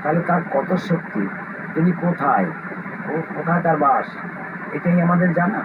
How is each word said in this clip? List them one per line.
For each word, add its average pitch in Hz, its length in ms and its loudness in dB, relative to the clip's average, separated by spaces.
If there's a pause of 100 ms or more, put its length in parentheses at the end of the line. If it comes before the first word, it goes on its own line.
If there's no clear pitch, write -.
তাহলে 160 180 2
তার 175 200 2 (100)
কত - 240 0
শক্তি, - 520 -2 (460)
তিনি 170 180 4
কোথায়, 143 540 2 (640)
ও 160 120 -2 (140)
কোথায় 165 260 0
তার 160 160 2
বাস, 147 280 4 (680)
এটাই 175 280 2
আমাদের 175 320 4
জানা। 185 320 0